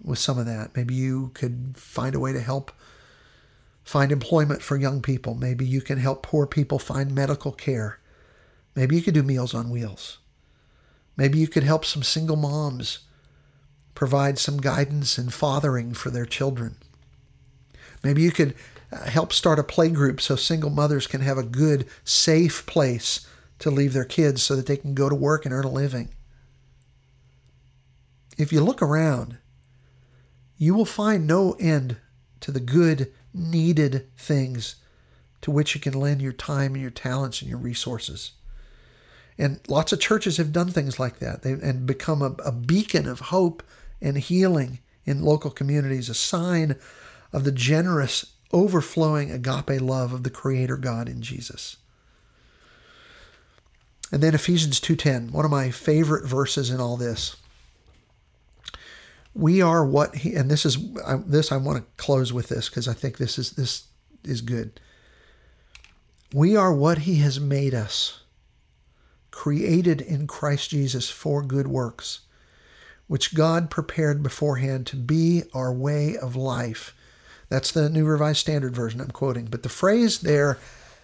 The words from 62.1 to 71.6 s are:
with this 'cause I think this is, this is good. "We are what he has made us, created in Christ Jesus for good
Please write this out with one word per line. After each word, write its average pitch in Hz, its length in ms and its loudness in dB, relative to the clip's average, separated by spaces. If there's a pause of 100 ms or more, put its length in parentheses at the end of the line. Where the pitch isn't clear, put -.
with 120 180 -4
this - 200 -4
'cause 120 180 -6
I 117 60 -2
think 120 240 -6
this 127 220 -4
is, 120 140 -6
this - 320 -4 (380)
is 123 180 -6
good. 117 380 -6 (1500)
"We 165 240 6
are 190 160 6
what 156 280 4
he 165 160 0
has 143 240 4
made 139 340 0
us, - 460 -4 (1120)
created 165 720 2
in 147 260 -4
Christ 143 420 -2
Jesus 131 400 -2
for 143 320 -2
good 135 240 -2